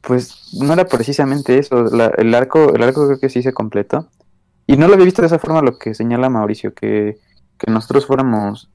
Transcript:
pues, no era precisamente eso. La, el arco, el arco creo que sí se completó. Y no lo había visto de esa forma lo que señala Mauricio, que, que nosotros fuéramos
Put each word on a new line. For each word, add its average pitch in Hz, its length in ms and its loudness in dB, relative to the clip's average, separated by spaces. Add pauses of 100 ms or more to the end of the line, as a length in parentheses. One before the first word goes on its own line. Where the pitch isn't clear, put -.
pues, - 600 -6
no 143 120 0
era 175 140 2
precisamente 135 720 -2
eso. 131 260 0
La, 113 220 0 (100)
el 113 180 2
arco, 143 400 2
el 117 80 2
arco 135 240 2
creo 139 140 0
que 131 100 -2
sí 123 120 -4
se 127 100 -2
completó. 110 560 -6 (580)
Y 139 100 4
no 151 100 4
lo 196 80 8
había 190 120 6
visto 185 160 0
de 170 60 2
esa 165 100 2
forma 156 240 -2
lo 127 160 0
que 113 160 -10
señala 120 340 -2
Mauricio, 107 460 -4
que, 107 440 -4 (400)
que - 120 -6
nosotros 110 360 -2
fuéramos 113 680 -4